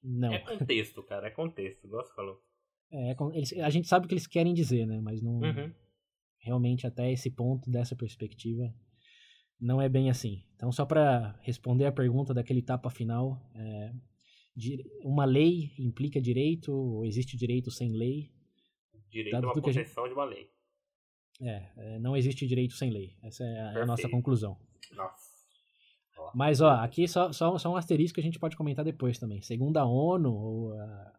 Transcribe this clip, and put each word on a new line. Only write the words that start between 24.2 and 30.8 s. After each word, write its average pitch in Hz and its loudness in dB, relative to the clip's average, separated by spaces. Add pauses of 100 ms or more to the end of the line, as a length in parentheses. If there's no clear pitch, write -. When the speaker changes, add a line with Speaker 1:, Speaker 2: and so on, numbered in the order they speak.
Speaker 2:
Nossa. - -10 (880)
Ó. 80 -14
Speaker 1:
Mas, 135 4
ó, 156 10
aqui 123 2
só, 175 2
só, 170 2
só 170 -2
um 180 0
asterisco 170 2
que 180 -2
a - -2
gente 165 -2
pode 160 -4
comentar 147 -2
depois 135 -2
também. 104 -6
Segundo 131 0
a 135 4
onu, 147 4
ou 110 -4
a 104 -14